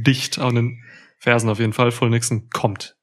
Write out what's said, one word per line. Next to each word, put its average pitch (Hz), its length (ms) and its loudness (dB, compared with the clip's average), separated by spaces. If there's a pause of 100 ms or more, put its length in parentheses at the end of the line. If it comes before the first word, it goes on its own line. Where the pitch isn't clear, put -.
dicht 131 320 0
an 123 160 0
den 120 280 0 (360)
Fersen 117 320 2
auf 104 80 -2
jeden 113 160 0
Fall. 123 180 2
Voll 123 160 0
Nixon 113 400 -2
kommt. - 540 -4